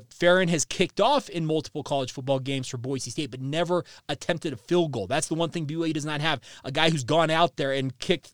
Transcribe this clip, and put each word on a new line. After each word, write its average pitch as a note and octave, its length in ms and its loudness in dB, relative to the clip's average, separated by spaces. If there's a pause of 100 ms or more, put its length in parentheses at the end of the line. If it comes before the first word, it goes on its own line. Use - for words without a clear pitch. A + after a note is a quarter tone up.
Farron F3+ 380 4
has E3 160 2
kicked - 380 0
off C4 260 4
in E3 180 -4
multiple D#3 380 -4
college C3+ 300 -2
football C3+ 260 0
games C3 300 -4
for C3 80 -6
Boise B2 340 -6
State, D3+ 200 -6
but C3 100 -10
never D#3+ 420 0 (240)
attempted D#3 460 -4
a A2+ 40 -10
field E3+ 360 0
goal. G#2+ 120 -2
That's C#3 220 -2
the E3 80 -2
one E3 140 0
thing E3 160 -4
B D3 100 -6
Y E3 120 -2
U D#3 60 0
does D3 120 -2
not D3+ 160 -4
have, D3+ 180 0 (240)
a - 80 -8
guy D#3+ 200 4
who's C#3+ 120 0
gone D#3 260 2
out E3 280 2
there C#3 160 -2
and C3+ 260 -4
kicked, - 220 0 (120)